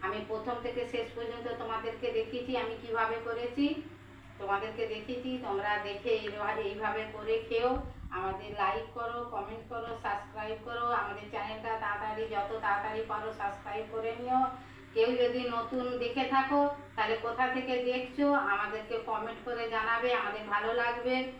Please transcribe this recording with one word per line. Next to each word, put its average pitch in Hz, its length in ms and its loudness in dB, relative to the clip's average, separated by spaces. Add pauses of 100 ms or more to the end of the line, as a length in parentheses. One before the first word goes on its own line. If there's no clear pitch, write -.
আমি 208 140 -2 (100)
প্রথম 220 360 -2
থেকে 247 180 -2 (100)
শেষ 226 140 0 (100)
পর্যন্ত 233 300 -6 (160)
তোমাদেরকে 226 460 -2 (100)
দেখিয়েছি 247 380 -2
আমি 226 260 0
কিভাবে 226 340 2 (100)
করেছি, 247 400 0 (720)
তোমাদেরকে 214 460 0 (100)
দেখিয়েছি। 247 360 -4 (160)
তোমরা 208 260 2 (160)
দেখে 202 220 -2 (120)
এইভা-, 208 360 -2 (100)
এইভাবে 214 340 -2 (120)
করে 214 220 2 (120)
খেও। 240 220 4 (400)
আমাদের 208 400 -2 (100)
লাইক 214 260 2 (120)
করো, 233 200 -2 (160)
কমেন্ট 214 380 -6
করো, 233 180 -4 (140)
সাবস্ক্রাইব 214 600 -4
করো। 240 220 -2 (160)
আমাদের 214 300 -6
চ্যানেলটা 220 400 -4 (120)
তাড়াতাড়ি, 214 400 -2 (100)
যত 202 160 0 (140)
তাড়াতাড়ি 214 460 2
পারো 220 180 -2 (120)
সাবস্ক্রাইব 208 440 -4 (100)
করে 226 260 0
নিও। 254 200 4 (540)
কেউ 226 160 8 (120)
যদি 247 180 4 (160)
নতুন 247 280 0 (180)
দেখে 254 220 2 (100)
থাকো, 269 260 6 (360)
তাহলে 220 200 2 (100)
কোথা - 180 2 (100)
থেকে 254 200 0 (160)
দেখছো 254 440 2
আমাদেরকে 214 640 2 (120)
কমেন্ট 226 360 -2
করে 233 200 -2 (100)
জানাবে, 233 400 4
আমাদের 214 380 0
ভালো 226 180 2 (120)
লাগবে 240 320 2 (260)